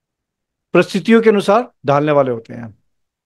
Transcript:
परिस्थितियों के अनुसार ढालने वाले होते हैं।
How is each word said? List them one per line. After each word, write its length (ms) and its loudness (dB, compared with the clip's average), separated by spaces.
परिस्थितियों 480 2
के 80 4
अनुसार 440 0
ढालने 260 0
वाले 200 2
होते 220 -10
हैं। 300 -18